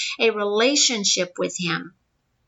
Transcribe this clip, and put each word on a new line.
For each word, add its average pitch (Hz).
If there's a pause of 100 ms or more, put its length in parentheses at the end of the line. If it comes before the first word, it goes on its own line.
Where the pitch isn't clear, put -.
(200)
a 226
relationship 208
with 180
him. 170 (540)